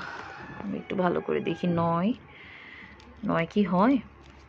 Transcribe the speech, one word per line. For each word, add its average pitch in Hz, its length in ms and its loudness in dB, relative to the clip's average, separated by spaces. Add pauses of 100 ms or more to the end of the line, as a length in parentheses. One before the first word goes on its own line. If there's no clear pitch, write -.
(600)
আমি 202 180 -4
একটু - 180 -8
ভালো 175 240 2
করে 151 200 0
দেখি, 165 260 -2
নয়, 170 460 2 (1120)
নয় 165 220 2
কি 208 160 2
হয়? 196 340 6 (520)